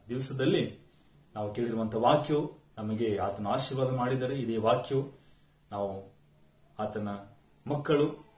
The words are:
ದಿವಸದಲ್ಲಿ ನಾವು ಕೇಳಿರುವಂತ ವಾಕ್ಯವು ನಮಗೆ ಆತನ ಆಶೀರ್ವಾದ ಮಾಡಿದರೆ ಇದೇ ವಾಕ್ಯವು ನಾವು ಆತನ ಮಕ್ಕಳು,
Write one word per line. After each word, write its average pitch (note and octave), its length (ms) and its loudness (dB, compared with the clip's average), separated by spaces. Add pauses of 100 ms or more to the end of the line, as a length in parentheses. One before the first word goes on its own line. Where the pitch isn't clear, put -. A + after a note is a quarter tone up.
ದಿವಸದಲ್ಲಿ C3 840 0 (440)
ನಾವು G#2+ 180 -4
ಕೇಳಿರುವಂತ A2+ 420 -2
ವಾಕ್ಯವು D3 680 4 (160)
ನಮಗೆ G#2+ 400 0
ಆತನ G2 300 -2
ಆಶೀರ್ವಾದ C3 480 0
ಮಾಡಿದರೆ B2+ 440 0
ಇದೇ A2+ 180 -2
ವಾಕ್ಯವು B2+ 640 0 (500)
ನಾವು G2 440 -6 (640)
ಆತನ G#2 280 -4 (600)
ಮಕ್ಕಳು, D3 720 0